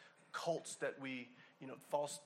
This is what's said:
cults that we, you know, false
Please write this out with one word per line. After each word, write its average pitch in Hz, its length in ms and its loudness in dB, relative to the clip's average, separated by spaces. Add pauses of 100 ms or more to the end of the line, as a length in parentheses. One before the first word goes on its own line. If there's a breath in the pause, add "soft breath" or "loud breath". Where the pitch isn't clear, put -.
(320 loud breath)
cults - 440 2
that 139 240 2
we, 131 280 -2 (320 loud breath)
you 135 80 -6
know, 127 80 -6 (140)
false 147 360 2